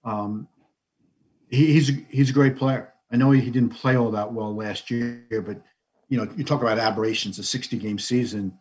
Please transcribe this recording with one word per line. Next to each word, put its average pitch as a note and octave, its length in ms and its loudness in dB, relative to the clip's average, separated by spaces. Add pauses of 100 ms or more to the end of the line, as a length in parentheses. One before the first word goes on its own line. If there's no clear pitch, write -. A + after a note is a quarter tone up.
Um, G#2+ 420 -6 (1000)
he, D3 240 4
he's, C#3+ 180 6 (180)
he's C3+ 200 2
a B2+ 40 -2
great C3+ 220 4
player. C3+ 380 -2 (180)
I A#2+ 60 -4
know C3+ 140 6
he, C3 100 6
he B2 100 -4
didn't A#2+ 220 2
play B2+ 240 0
all A#2 140 2
that G#2+ 200 -4
well G#2+ 240 -6
last G#2+ 360 -8
year, A#2+ 340 -6 (200)
but, G2+ 120 -10 (520)
you C3 80 0
know, G#2+ 200 -4
you D3 60 -6
talk - 180 0
about A2 180 0
aberrations, A2 600 -2
a G2+ 40 -12
sixty-game G#2+ 560 -6
season. G#2 600 -4